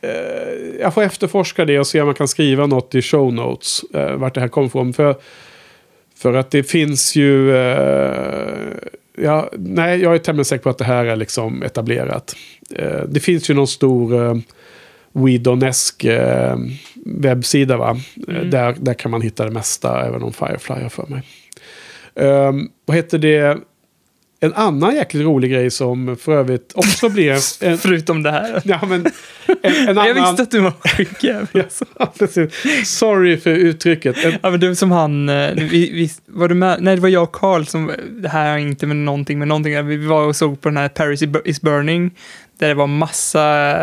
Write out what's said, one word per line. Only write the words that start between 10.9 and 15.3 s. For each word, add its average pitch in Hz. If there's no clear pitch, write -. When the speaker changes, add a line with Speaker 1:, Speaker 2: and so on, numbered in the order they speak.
Speaker 1:
är 113
liksom 113
etablerat. 120
Eh, -
det 143
finns 170
ju 151
någon 139
stor... 120
Eh, 117
Whedonesk, 127